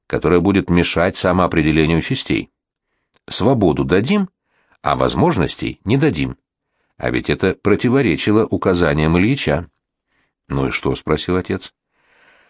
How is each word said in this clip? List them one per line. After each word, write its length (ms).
которая 340
будет 300
мешать 480
самоопределению 840
частей. 500
Свободу 560
дадим, 460
а 160
возможностей 880
не 140
дадим. 400
А 140
ведь 180
это 260
противоречило 920
указаниям 720
Ильича. 500
«Ну 200
и 20
что?» — 260
спросил 400
отец. 380